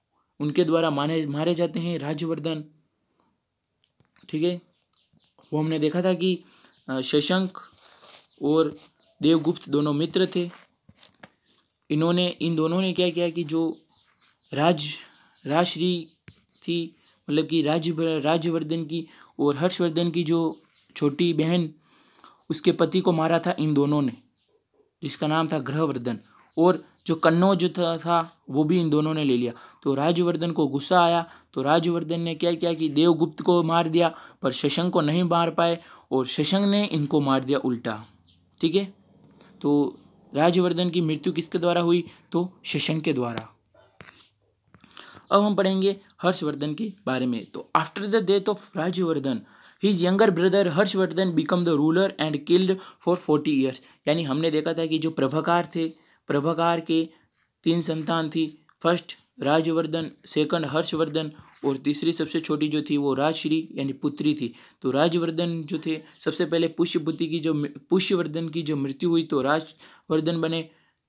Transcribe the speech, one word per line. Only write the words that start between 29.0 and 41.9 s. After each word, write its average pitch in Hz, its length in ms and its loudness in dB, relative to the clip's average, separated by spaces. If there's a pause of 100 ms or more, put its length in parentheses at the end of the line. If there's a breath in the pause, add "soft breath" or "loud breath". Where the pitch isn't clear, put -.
ने 156 100 -2
ले 127 120 2
लिया। 120 160 -2 (300 loud breath)
तो 139 120 0
राजवर्धन 170 560 0
को 160 160 0
गुस्सा 160 380 2
आया, 170 260 0 (240 loud breath)
तो 135 80 -4
राजवर्धन 165 580 0
ने 165 140 -4
क्या 170 200 0
किया 170 200 -2
कि 156 140 -2
देवगुप्त 156 540 2
को 175 200 4
मार 165 260 2
दिया, 165 280 2 (260 loud breath)
पर 131 100 0
शशंक 165 400 0
को 180 80 2
नहीं 156 220 2
मार 170 280 2
पाए 170 320 0 (300 loud breath)
और 131 140 2
शशंक 190 420 0
ने 208 180 2
इनको 151 340 0
मार 135 240 0
दिया 135 140 0
उल्टा। 117 460 -4 (560)
ठीक 151 140 2
है, 196 200 -2 (640 loud breath)
तो 143 380 2 (360)
राजवर्धन 175 560 2
की 175 100 0
मृत्यु 156 320 -2
किसके 160 260 -4
द्वारा 175 220 0
हुई? 170 240 2 (280 loud breath)